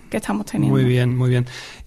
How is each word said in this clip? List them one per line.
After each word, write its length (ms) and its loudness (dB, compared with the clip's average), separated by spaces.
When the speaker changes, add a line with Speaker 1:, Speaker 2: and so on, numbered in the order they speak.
Speaker 1:
que 80 -4
estamos 280 -4
teniendo. 300 0
Speaker 2:
Muy 80 4
bien, 320 2
muy 140 2
bien. 160 2